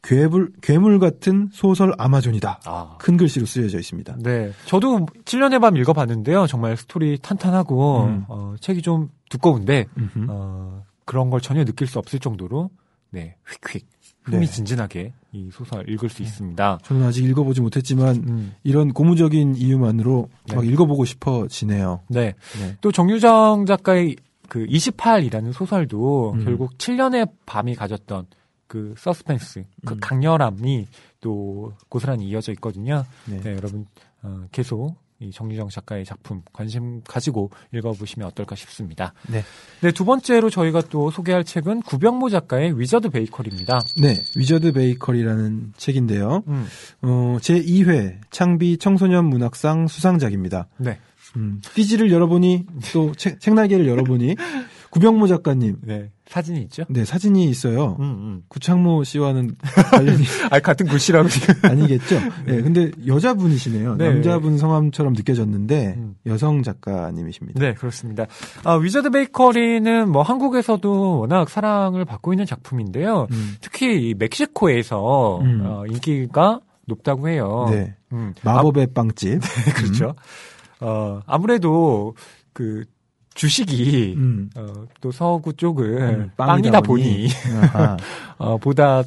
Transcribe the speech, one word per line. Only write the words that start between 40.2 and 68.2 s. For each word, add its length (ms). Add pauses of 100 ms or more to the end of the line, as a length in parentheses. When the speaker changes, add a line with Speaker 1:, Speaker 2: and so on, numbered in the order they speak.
Speaker 2:
저희가 400
또 220
소개할 340
책은 380
구병모 460
작가의 500
위저드 300
베이커리입니다. 720 (220)
Speaker 1:
네, 200 (140)
위저드 380
베이커리라는 1040
책인데요. 680
Speaker 2:
음. 180 (380)
Speaker 1:
어, 380
제이 420
회 360 (120)
창비 480
청소년 460
문학상 600
수상작입니다. 800 (100)
Speaker 2:
네. 220 (380)
Speaker 1:
음, 240 (120)
띠지를 380
열어보니, 540 (280)
또 200
책, 260
책날개를 480
열어보니 480
Speaker 2:
<laughs> 560
Speaker 1:
구병모 340
작가님. 560
Speaker 2:
네, 300 (160)
사진이 360
있죠? 240
Speaker 1:
네, 160
사진이 460
있어요. 500
Speaker 2:
음, 60
음. 420
Speaker 1:
구창모 560
씨와는 520 (340)
관련이 340 (140)
Speaker 2:
<laughs> 140
아니, 100
같은 240
글씨라고 440
지금. 280
Speaker 1:
<laughs> 100
아니겠죠? 520 (260)
Speaker 2:
네. 120
Speaker 1:
네, 40
근데 300 (160)
여자분이시네요. 880
Speaker 2:
네. 180
Speaker 1:
남자분 460
성함처럼 540
느껴졌는데 840
Speaker 2:
음. 180 (120)
Speaker 1:
여성 340
작가님이십니다. 1000
Speaker 2:
네, 140
그렇습니다. 540 (360)